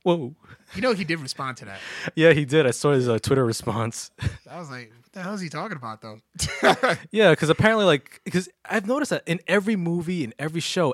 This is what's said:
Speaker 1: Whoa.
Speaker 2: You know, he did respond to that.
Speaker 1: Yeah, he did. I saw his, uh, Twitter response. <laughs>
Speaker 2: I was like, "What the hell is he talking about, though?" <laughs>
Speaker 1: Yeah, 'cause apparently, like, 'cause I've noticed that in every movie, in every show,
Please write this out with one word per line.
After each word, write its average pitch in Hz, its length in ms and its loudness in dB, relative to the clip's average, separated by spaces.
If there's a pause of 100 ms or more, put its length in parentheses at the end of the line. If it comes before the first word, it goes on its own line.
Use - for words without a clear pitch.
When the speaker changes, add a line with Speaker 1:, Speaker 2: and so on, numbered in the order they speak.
Speaker 1:
Whoa. 165 300 -2 (420)
Speaker 2:
You 185 60 -6
know, 254 120 0
he 190 100 -4
did 165 160 -4
respond 131 380 -10
to - 80 -18
that. 98 140 -16 (360)
Speaker 1:
Yeah, 165 160 8
he 147 140 4
did. 143 200 4
I 123 60 4
saw 143 220 2
his, 127 160 2
uh, 113 100 2
Twitter 135 260 2
response. 113 680 -4 (180)
<laughs> - 200 -14
Speaker 2:
I 139 100 -16
was 165 100 -14
like, 123 220 -16
"What 117 200 -20
the 190 100 -14
hell 185 120 -8
is 202 80 -8
he 175 80 -8
talking 170 260 -10
about, 117 260 -12
though?" 110 180 -18 (440)
<laughs> 214 480 0
Speaker 1:
Yeah, 202 240 6
'cause 151 140 -2
apparently, 214 360 4
like, 147 360 2 (100)
'cause 185 160 -2 (160)
I've 196 240 -4
noticed 269 220 -2
that 160 180 -2
in 170 180 -2
every 202 300 0
movie, 170 480 -2
in 113 160 -8
every 156 220 -6
show, 156 320 0